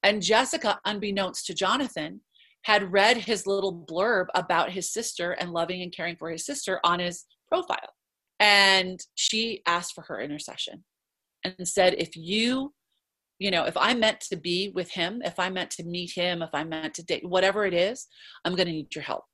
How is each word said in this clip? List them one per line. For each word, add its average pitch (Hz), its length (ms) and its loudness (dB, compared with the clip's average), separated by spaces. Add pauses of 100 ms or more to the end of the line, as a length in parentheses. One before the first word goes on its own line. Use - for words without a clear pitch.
And 208 200 4
Jessica, 220 600 2
unbeknownst 196 600 -2
to 180 80 -6
Jonathan, 190 680 -2 (460)
had 202 260 4
read 208 240 6
his 208 300 -2
little 196 260 0
blurb 175 600 0
about 170 380 2
his 180 200 -6
sister 175 400 -4
and 180 200 -4
loving 170 300 -2
and 180 100 -10
caring 170 240 -6
for 165 140 -8
his 165 140 -8
sister 233 380 -4
on 175 160 2
his 175 260 -4 (220)
profile. - 480 -2 (460)
And 196 580 6 (160)
she 220 520 -2
asked 170 280 -2
for 170 80 -18
her - 180 -8
intercession - 600 -8 (640)
and 185 240 -6
said, 185 280 6
"If - 200 -4
you, 233 580 0 (640)
you 190 140 0
know, 170 140 2
if 147 100 -2
I'm 233 240 4
meant 220 220 2
to - 140 -6
be 180 340 -2
with 180 200 -4
him, 190 340 -4
if - 140 -6
I'm 185 160 -2
meant 180 180 -6
to 175 120 -12
meet 170 320 -6
him, 175 260 0
if 160 100 -8
I'm 156 160 -4
meant 160 260 -6
to 170 100 -12
date, - 200 -4
whatever 190 420 2
it 180 80 0
is, 190 340 0 (360)
I'm 180 120 0
gonna 175 160 2
need 156 240 -6
your 151 80 -10
help." - 300 -6